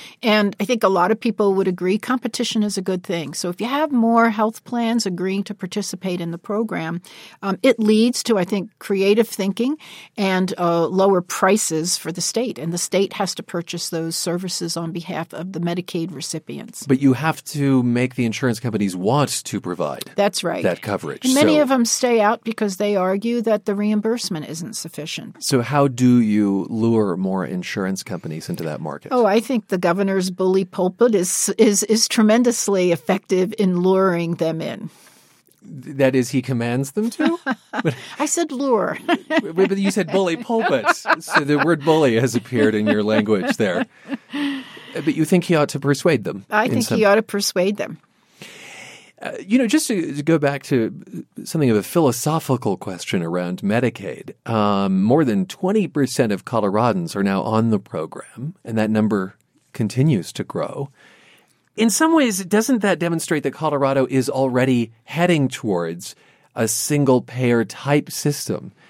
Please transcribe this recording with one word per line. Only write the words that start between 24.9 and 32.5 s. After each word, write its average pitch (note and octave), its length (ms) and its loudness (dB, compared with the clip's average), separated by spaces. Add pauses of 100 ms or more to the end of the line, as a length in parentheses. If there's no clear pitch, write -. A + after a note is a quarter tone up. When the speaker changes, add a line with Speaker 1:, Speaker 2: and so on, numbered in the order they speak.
Speaker 2:
So B2+ 180 2
how C#3 280 2
do B2 320 6
you G#2 480 2
lure A2 480 2
more F#2+ 280 -2
insurance F#2 580 -4
companies E2 440 -10
into E2 160 -6
that D2+ 160 -6
market? D2 320 -10
Speaker 1:
Oh, B3 140 2
I G#3 160 4
think A#3 260 -4
the F#3+ 100 -2
governor's F#3+ 540 0
bully F#3 320 2
pulpit F#3 500 0
is, F#3+ 440 0
is, G#3 260 4
is A3 240 2
tremendously G#3+ 880 2